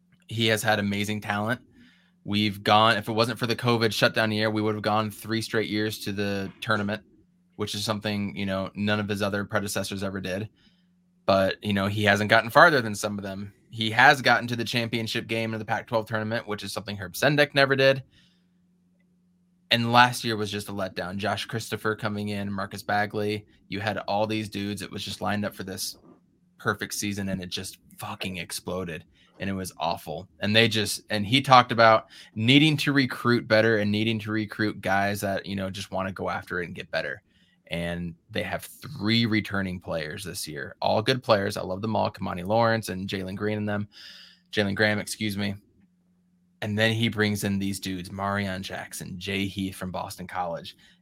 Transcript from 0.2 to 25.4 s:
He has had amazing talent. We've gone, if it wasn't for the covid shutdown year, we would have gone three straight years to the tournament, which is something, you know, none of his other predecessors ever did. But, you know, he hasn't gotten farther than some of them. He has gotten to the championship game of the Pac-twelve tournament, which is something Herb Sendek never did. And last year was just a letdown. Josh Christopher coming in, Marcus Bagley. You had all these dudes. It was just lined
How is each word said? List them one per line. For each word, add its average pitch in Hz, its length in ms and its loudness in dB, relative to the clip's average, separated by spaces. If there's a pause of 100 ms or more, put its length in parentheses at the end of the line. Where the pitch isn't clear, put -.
He 113 220 2
has 110 140 2
had 107 180 2
amazing 104 400 0
talent. 104 400 -2 (680)
We've 104 360 0
gone, 110 340 8
if 101 100 -4
it 117 60 -2
wasn't 113 260 2
for 127 80 -2
the 113 100 0
covid 113 360 2
shutdown 110 400 2
year, 107 160 0
we 107 140 0
would 107 120 0
have 107 80 -6
gone 107 280 0
three 110 320 -4
straight 107 260 -2
years 107 360 -2
to 104 80 -4
the 98 380 -4 (120)
tournament, 104 400 -2 (540)
which 104 180 -6
is 101 100 -6
something, 104 500 -2
you 98 120 -4
know, 95 280 -4
none 104 240 0
of 104 120 -2
his 98 100 -4
other 101 240 -2
predecessors 98 580 -4
ever 98 200 -6
did. 95 260 -6 (800)
But, 95 360 4
you 104 120 -2
know, 98 120 0
he 104 180 -2
hasn't 101 260 4
gotten 113 180 6
farther 147 320 8
than 110 140 -4
some 104 240 -4
of 98 60 -8
them. 101 280 -10 (160)
He 110 220 -4
has 127 320 8
gotten 120 240 4
to 120 100 -2
the 117 80 -2
championship 113 600 -4
game 113 260 -4
of 110 60 -6
the 107 80 -12
Pac-twelve 110 400 -2
tournament, 110 400 -4
which 104 160 -6
is 101 100 -8
something 101 240 -8
Herb 92 180 -10
Sendek 147 400 4
never 139 220 4
did. 135 280 4 (1700)
And 117 220 2
last 123 300 6
year 117 140 -2
was 104 140 -4
just 101 180 -6
a 101 40 -8
letdown. 92 440 -6
Josh 101 280 -2
Christopher 110 520 -4
coming 104 320 -6
in, 101 220 -4
Marcus 98 320 -8
Bagley. 104 600 -2 (240)
You 95 120 -6
had 101 180 -2
all 104 280 -2
these 107 220 -2
dudes. 101 320 -6
It 82 100 -10
was - 140 -10
just - 160 -10
lined 101 240 -2